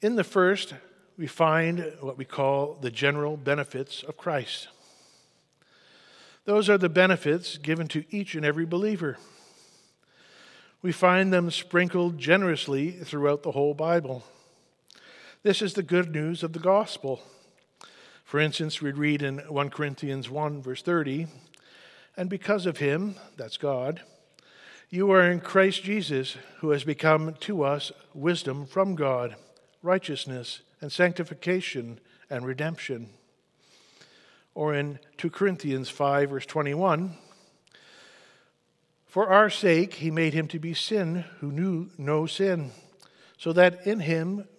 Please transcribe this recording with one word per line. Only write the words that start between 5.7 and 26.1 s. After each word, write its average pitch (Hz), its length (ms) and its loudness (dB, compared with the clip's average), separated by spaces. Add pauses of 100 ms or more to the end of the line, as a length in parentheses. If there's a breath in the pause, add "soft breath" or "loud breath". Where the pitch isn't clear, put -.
Those 208 240 4
are 202 80 8
the 180 120 2
benefits 175 680 2
given 160 300 -4
to 151 240 -6
each 202 240 -6
and 151 100 -2
every 151 200 0
believer. 175 520 -2 (1700 soft breath)
We 180 80 0
find 185 420 4
them 175 160 4
sprinkled 175 680 0
generously 151 720 2
throughout 147 500 -2
the 151 120 -4
whole 143 200 0
Bible. 151 500 0 (1160 loud breath)
This 208 220 2
is 185 100 -2
the 202 80 -2
good 170 320 0
news 156 300 -4
of 165 100 -6
the 165 60 -8
gospel. 180 600 0 (1040 loud breath)
For - 160 -2
instance, 151 420 -2
we 143 100 -2
read 147 320 0
in 139 160 -4
One 143 320 -2
Corinthians 135 580 -6
one, 147 320 -4
verse 127 220 -10
thirty, 160 440 0 (880 soft breath)
"And 185 140 -6
because 196 380 -2
of 160 100 -2
him," 165 380 -2 (200)
that's 113 220 -12
God, 139 440 -4 (880 soft breath)
"you 190 200 2
are 180 160 10
in 175 120 2
Christ 190 440 4
Jesus, 151 540 -2 (220 loud breath)